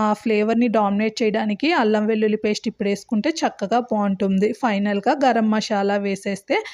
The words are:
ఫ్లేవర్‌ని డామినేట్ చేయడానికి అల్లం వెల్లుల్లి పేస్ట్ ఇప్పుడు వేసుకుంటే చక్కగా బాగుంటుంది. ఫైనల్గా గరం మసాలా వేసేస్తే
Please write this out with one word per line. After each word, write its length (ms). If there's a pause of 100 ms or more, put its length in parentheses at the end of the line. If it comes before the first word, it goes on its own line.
(140)
ఫ్లేవర్‌ని 560
డామినేట్ 480
చేయడానికి 560
అల్లం 340
వెల్లుల్లి 340
పేస్ట్ 280
ఇప్పుడు 200
వేసుకుంటే 420
చక్కగా 500
బాగుంటుంది. 720
ఫైనల్గా 680
గరం 280
మసాలా 480
వేసేస్తే 600 (160)